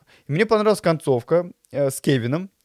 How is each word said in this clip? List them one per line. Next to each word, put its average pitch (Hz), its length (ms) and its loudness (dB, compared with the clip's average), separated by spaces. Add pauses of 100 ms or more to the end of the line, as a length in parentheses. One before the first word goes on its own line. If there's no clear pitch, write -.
(260)
И 139 60 -6
мне 190 140 0
понравилась 214 340 2
концовка, 160 720 0 (220)
э, 135 180 -2
с - 100 -8
Кевином. 139 500 -2 (140)